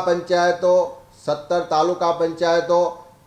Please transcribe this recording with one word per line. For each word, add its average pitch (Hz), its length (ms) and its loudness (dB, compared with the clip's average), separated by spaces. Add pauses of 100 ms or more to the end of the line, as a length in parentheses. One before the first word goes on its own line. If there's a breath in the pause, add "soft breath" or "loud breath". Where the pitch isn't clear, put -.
પંચાયતો, 175 680 0 (520)
સત્તર 160 380 -2 (120)
તાલુકા 170 480 0
પંચાયતો, 170 580 0 (460)